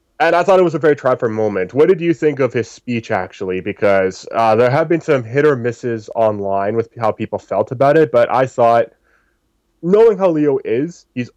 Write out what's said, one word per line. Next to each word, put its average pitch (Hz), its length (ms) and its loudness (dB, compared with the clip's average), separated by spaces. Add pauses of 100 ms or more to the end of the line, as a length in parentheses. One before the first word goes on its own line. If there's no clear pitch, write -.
(180)
And 170 180 2
I 175 60 2
thought 185 180 4
it 185 40 4
was 160 100 -2
a 160 40 -4
very 147 160 4
triumphant 127 380 -2
moment. 101 400 -2
What 151 160 2
did 190 100 4
you 170 140 -2
think 151 280 -2
of 127 120 0
his 117 180 -4
speech, 117 400 -8
actually? 92 520 -6
Because, 98 720 -2
uh, 113 220 2
there 123 160 2
have 160 160 0
been 165 140 -2
some 139 240 -2
hit 139 220 0
or 143 100 4
misses 117 580 -6
online 101 600 -2
with 90 140 -4 (100)
how 110 100 -2
people 104 280 -8
felt - 340 -4
about 135 240 2
it, 156 160 2
but 120 180 2
I 135 140 0
thought, 117 480 0 (880)
knowing 208 380 4
how 190 100 2
Leo 147 340 0
is, 143 520 -6
he's 123 220 -8